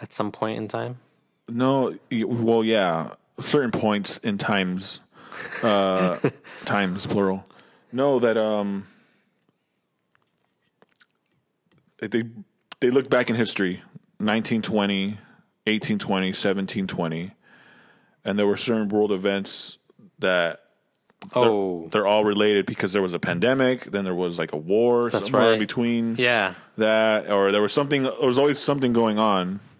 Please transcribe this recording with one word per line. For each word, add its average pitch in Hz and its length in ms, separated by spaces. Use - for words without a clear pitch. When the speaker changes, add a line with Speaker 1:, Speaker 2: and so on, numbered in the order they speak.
Speaker 1:
At 107 100
some 104 200
point 113 260
in 107 100
time? 120 300
Speaker 2:
No, 127 480
y-, 110 140
well, 113 380
yeah. 95 520
Certain 127 300
points 104 480
in 104 180
times. 95 640
Uh, 95 560
Speaker 1:
<laughs> - 240
Speaker 2:
times, 98 400
plural. 95 400
No, 131 280
that, 113 180
um, 104 500
they, 113 240
they 123 100
looked 131 200
back 123 200
in 113 60
history, 98 460
nineteen 110 440
twenty, 101 560
eighteen 107 320
twenty, 95 340
seventeen 98 540
twenty, 85 460
and 101 140
there 104 80
were 101 100
certain 110 320
world 104 240
events 98 680
that 90 420
they're, 123 120
Speaker 1:
Oh. 95 460
Speaker 2:
they're 104 160
all 107 180
related 104 420
because - 260
there 101 100
was 90 120
a 82 60
pandemic, 123 720
then 101 120
there 92 100
was, 87 260
like, 82 120
a 80 40
war 117 520
Speaker 1:
That's 104 180
Speaker 2:
somewhere 107 240
Speaker 1:
right. - 40
Speaker 2:
in 110 60
between 117 580
Speaker 1:
Yeah. 113 360
Speaker 2:
that, 110 540
or 98 220
there 104 100
was 101 100
something, 143 300
there 131 100
was 127 120
always 139 200
something 135 340
going 110 280
on, 98 400